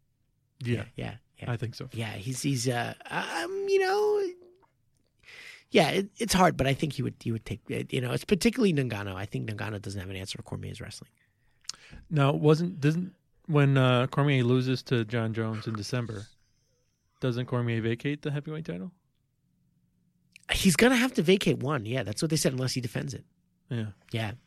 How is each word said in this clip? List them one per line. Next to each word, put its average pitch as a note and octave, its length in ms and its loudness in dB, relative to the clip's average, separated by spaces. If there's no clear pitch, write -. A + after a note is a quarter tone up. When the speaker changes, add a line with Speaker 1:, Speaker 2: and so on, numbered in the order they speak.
Speaker 1:
Yeah. A#2+ 220 -2
Speaker 2:
Yeah, A2 200 -8
yeah. - 140 -8
Speaker 1:
I A#2 60 -2
think A2+ 180 -6
so. - 180 -10
Speaker 2:
Yeah, A2 180 -6
he's, A2 300 -8
he's, C3 260 0
uh, A#2+ 260 -2
um, F4+ 600 -4
you G4 100 6
know, G#4 440 2
yeah, E3 200 6
it, G3 260 -2
it's A#3 160 -2
hard, F3+ 240 6
but C3 100 0
I C#3 60 2
think C#3+ 200 -2
he B2 100 -4
would, A#2+ 160 -4
he A#2 120 -4
would A2+ 140 -6
take, - 160 -8
uh, A#2 200 -6
you B2+ 100 -2
know, B2 100 -4
it's - 140 -4
particularly G#3 480 2
Nagano. G#2 420 -2
I G2 100 -8
think B2 240 -6
Nagano G#2 320 -6
doesn't G2 200 -8
have F#2 80 -10
an F#2+ 60 -10
answer F#2+ 220 -10
for - 60 -14
Cormier's G2 380 -10
wrestling. - 300 -16
Speaker 1:
Now, C#3+ 240 4
wasn't, D#3+ 480 4
doesn't, E3 320 0
when, C#3 320 4
uh, B2+ 300 4
Cormier C#3 360 2
loses B2+ 400 2
to A#2 220 0
John A2+ 280 -2
Jones A2 340 -4
in A2 80 -4
December, A2 500 -6
doesn't B2+ 260 -2
Cormier A#2+ 360 0
vacate A#2+ 420 -2
the D3+ 80 -2
heavyweight D#3 340 -6
title? F3+ 260 -8
Speaker 2:
He's F#3 240 4
gonna B3+ 200 6
have B3+ 180 2
to G#3 80 2
vacate E3 380 4
one. B2+ 260 -2
Yeah, B2 180 -2
that's G2+ 200 -6
what D3+ 80 -2
they D#3+ 60 4
said, C#3 160 2
unless B2+ 200 -2
he B2+ 80 -2
defends C#3+ 320 -6
it. - 100 -12
Speaker 1:
Yeah. A#2 160 -4
Speaker 2:
Yeah. A2+ 200 -4